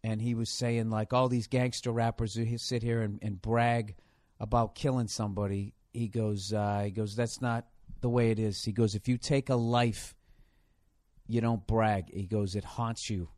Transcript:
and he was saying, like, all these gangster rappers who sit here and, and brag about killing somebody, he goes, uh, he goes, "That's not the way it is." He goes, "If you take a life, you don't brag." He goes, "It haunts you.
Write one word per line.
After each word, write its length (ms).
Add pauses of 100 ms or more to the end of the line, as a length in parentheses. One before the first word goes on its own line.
and 180
he 140
was 140
saying, 400
like, 240
all 160
these 180
gangster 440
rappers 420
who 240
sit 240
here 200
and, 200
and 200
brag 540 (440)
about 360
killing 320
somebody, 680 (180)
he 140
goes, 440
uh, 320
he 80
goes, 240
"That's 240
not 280 (320)
the 100
way 220
it 80
is." 240
He 80
goes, 240
"If 120
you 120
take 300
a 60
life, 600 (1120)
you 120
don't 280
brag." 440
He 140
goes, 300
"It 80
haunts 480
you. 260